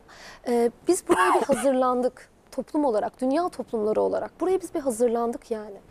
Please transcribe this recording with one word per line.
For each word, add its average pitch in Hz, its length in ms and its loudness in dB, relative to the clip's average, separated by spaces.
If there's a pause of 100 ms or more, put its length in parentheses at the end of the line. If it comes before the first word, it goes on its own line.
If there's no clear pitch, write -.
(480)
Ee, 240 240 2 (160)
biz 370 200 0
buraya 359 260 4
bir - 80 4
<coughs> 269 140 2
hazırlandık 254 720 0 (220)
toplum - 340 -4
olarak, 208 360 -2
dünya 302 280 0
toplumları 214 520 -2
olarak. 196 400 -2
Buraya 370 200 0
biz 339 120 -14
bir 339 60 -4
hazırlandık 233 720 -2
yani. 214 260 -10 (140)